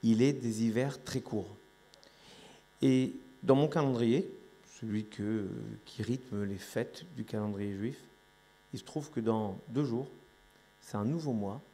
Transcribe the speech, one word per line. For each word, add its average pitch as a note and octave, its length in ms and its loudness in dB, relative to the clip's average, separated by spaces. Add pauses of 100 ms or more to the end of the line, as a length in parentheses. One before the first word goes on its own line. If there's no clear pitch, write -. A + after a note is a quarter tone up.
Il A2+ 180 6
est C3+ 100 6
des A#2 320 -2
hivers B2 400 0
très - 160 -4
courts. G2+ 340 -4 (1300)
Et C3 320 6 (300)
dans C3 120 8
mon C#3+ 120 6
calendrier, C3+ 640 4 (480)
celui G#2+ 240 -2
que, G#2+ 440 -4 (360)
qui - 180 -12
rythme G#2+ 440 -4
les G2 120 -6
fêtes - 480 -6 (120)
du A2+ 80 -8
calendrier G#2 500 -4
juif, A2 220 -4 (760)
il B2+ 60 -8
se - 60 -18
trouve D3 260 -8
que - 80 -4
dans A2 380 0 (100)
deux C3 180 0
jours, B2+ 220 -2 (760)
c'est - 140 -12
un G#2 100 0
nouveau D3+ 280 0
mois. G#2 280 -4 (120)